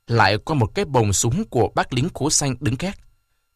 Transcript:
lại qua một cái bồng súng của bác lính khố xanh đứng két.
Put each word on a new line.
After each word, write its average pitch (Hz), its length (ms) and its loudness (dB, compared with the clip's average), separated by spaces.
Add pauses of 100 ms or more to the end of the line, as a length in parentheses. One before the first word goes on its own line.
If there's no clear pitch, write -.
lại 107 300 4
qua 156 180 -4
một 117 200 2
cái 202 100 -2
bồng 120 280 2
súng 135 320 0
của 117 300 0
bác 175 180 -2
lính 135 200 -2
khố 135 160 -4
xanh 139 300 0
đứng 135 180 -2
két. 185 180 -8 (600)